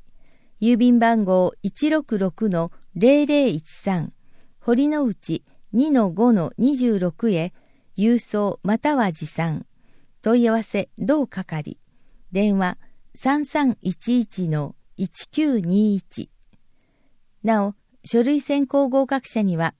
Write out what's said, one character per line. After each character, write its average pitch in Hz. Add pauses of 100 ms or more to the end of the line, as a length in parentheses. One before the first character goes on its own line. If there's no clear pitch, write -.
(600)
郵 233
便 240
番 226
号 185
一 277
六 294
六 196
の 170 (240)
零 269
零 285
一 156
三、 180 (460)
堀 247
之 302
内 160 (300)
二 277
の 226
五 220
の 170
二 262
十 240
六 180
へ、 170 (420)
郵 226
送 208
ま 208
た 302
は 220
持 156
参。 160 (560)
問 240
い 233
合 220
わ 226
せ、 -
同 254
係。 - (540)
電 196
話、 185 (380)
三 285
三 277
一 233
一 185
の 151 (220)
一 -
九 285
二 202
一。 - (1120)
な 214
お、 202 (300)
書 233
類 285
選 285
考 277
合 269
格 262
者 220
に 185
は 165